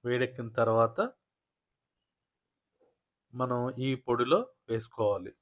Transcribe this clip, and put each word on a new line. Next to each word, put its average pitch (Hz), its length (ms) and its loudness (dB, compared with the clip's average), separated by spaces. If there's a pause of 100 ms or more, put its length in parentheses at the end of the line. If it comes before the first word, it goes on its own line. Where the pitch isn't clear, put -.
వేడెక్కిన 123 460 -2 (100)
తర్వాత 113 400 2 (2250)
మనం 123 260 -2 (280)
ఈ - 20 0 (160)
పొడిలో 123 340 4 (300)
వేసుకోవాలి. 104 640 -2 (100)